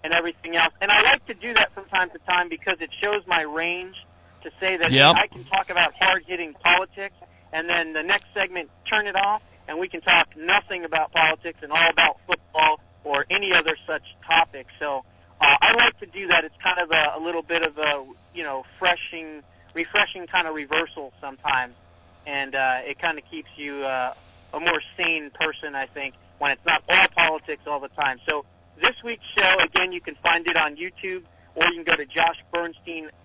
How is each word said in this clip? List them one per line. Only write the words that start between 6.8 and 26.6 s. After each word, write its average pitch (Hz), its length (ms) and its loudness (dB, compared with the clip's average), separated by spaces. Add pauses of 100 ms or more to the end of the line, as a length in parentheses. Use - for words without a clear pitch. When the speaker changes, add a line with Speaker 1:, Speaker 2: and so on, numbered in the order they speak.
Speaker 1:
and 165 160 -4
then 165 240 0
the 156 100 -2
next 196 300 -2
segment, 185 360 -4 (160)
turn 214 220 0
it 190 80 -6
off, 202 280 0 (240)
and 151 100 -6
we 185 100 -2
can 170 140 -10
talk 175 340 2
nothing 180 500 -2
about 160 260 -2
politics 160 500 0
and 147 100 -10
all 165 180 4
about 165 360 2
football 156 540 0 (240)
or 143 260 0
any 392 240 0
other 160 220 2 (100)
such - 300 -8 (100)
topic. 165 420 0 (120)
So, 143 240 -4 (360)
uh, 151 220 4
I - 120 6
like 233 260 2
to 208 80 -12
do 196 200 -10
that. 170 180 2
It's 160 180 -14
kind 185 160 0
of 165 120 -2
a, 156 260 2
a - 20 -8
little 165 240 -4
bit 165 180 -2
of 147 160 -2
a, 147 280 -2 (280)
you 170 100 -8
know, 135 220 -6 (140)
freshing, 160 640 -2 (300)
refreshing 185 540 -2
kind 175 200 0
of 156 80 -6
reversal 151 680 -4
sometimes, 135 540 -4 (500)
and, 139 300 -4
uh, 131 300 2
it 143 140 -8
kind 160 200 -2
of - 100 -20
keeps 156 280 -14
you, 143 260 -8
uh, 127 300 -4 (400)
a 151 60 -6
more 165 220 0 (160)
sane 160 320 -2
person, 151 460 -4
I 135 100 -4
think, 139 300 -10 (240)
when 143 120 0
it's - 140 -4